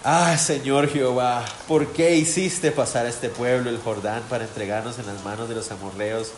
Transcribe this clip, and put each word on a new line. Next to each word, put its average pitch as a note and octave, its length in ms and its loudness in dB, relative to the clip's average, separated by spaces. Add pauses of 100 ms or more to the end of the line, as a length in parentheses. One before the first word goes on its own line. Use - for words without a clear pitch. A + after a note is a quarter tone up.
Ah, E3 340 4
Señor C#3 520 2
Jehová, B2 560 2 (220)
¿por D3+ 260 4
qué E3+ 220 6
hiciste D#3+ 560 2
pasar B2 340 0
a A#2+ 40 -2
este A#2 200 -4
pueblo B2 400 0
el A#2 100 -4
Jordán G#2+ 500 -4
para A2+ 160 -2
entregarnos A2 540 -6
en A2 80 -8
las G2+ 160 -10
manos G#2+ 260 -6
de A#2 60 -6
los A2 160 -6
amorreos G#2 680 -6